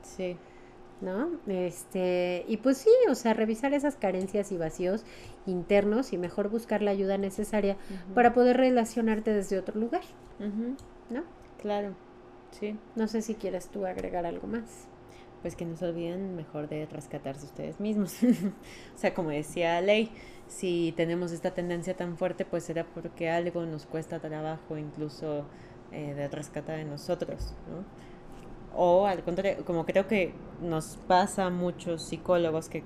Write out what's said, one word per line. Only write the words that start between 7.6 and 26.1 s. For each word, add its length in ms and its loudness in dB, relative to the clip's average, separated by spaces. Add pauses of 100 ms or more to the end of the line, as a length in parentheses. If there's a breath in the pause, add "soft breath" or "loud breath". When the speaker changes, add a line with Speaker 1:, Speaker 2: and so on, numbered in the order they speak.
Speaker 1:
Ujú. 240 -10
Speaker 2:
para 200 8
poder 240 8
relacionarte 760 4
desde 240 2
otro 220 -4
lugar, 220 0 (380)
Speaker 1:
Ujú. 360 -4 (340)
Speaker 2:
¿no? 140 -4 (360)
Speaker 1:
Claro, 340 -2 (580)
sí. 260 -8 (180)
Speaker 2:
No 120 0
sé 140 0
si 140 -4
quieres 340 -6
tú 160 -6
agregar 420 -4
algo 200 -6
más. 400 -8 (540 loud breath)
Speaker 1:
Pues 140 -6
que 100 -6
no 100 -6
se 100 -6
olviden 500 -4
mejor 340 -8
de 180 -6
rescatarse 580 -10
ustedes 340 -10
mismos. 400 0
<laughs> 760 0
O 20 -20
sea, 180 2
como 140 -2
decía 520 0
Ley, 300 4 (360 loud breath)
si 500 0
tenemos 340 0
esta 200 -2
tendencia 440 -2
tan 220 -4
fuerte, 280 -2
pues 180 -4
será 220 -2
porque 440 -6
algo 360 0
nos 220 -8
cuesta 320 -6
trabajo 580 -6
incluso, 680 -6 (460 loud breath)
eh, 240 -8